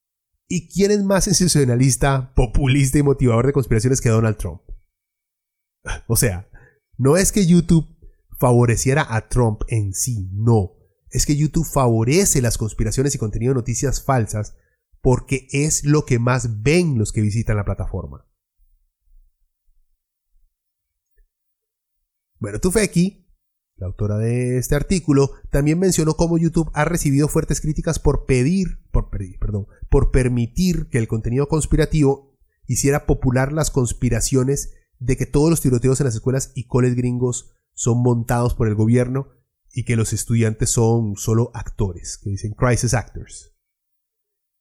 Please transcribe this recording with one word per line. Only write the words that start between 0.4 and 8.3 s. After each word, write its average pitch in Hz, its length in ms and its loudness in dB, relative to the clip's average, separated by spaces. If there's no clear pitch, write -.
¿Y 175 180 -4
quién 196 240 0
es 208 140 2
más 196 180 2
sensacionalista, 135 1120 2
populista 135 640 2
y 147 60 4
motivador 127 420 2
de 143 80 2
conspiraciones 120 480 0
que 123 80 0
Donald 110 260 2
Trump? 87 260 -8
<laughs> - 220 -10
O 113 100 0
sea, 95 320 -2
no 131 180 4
es 190 160 2
que 202 140 2
YouTube 165 420 4